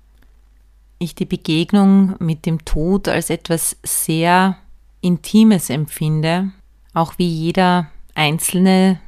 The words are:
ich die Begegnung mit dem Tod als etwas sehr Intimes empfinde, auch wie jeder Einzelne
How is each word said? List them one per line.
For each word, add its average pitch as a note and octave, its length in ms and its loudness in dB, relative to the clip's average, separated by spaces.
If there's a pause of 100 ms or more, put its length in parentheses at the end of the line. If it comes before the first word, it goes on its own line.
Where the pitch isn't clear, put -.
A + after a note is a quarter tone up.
(1000)
ich E3+ 140 -8
die F#3+ 100 -6
Begegnung G3 920 0
mit D#3+ 260 -6
dem E3 200 -4
Tod F#3 420 -2
als - 220 -2
etwas - 540 -4
sehr F3 760 0 (420)
Intimes G3+ 680 2
empfinde, D#3 840 -2 (420)
auch E3 240 -2
wie F3 120 0
jeder E3+ 600 0 (260)
Einzelne F#3 920 2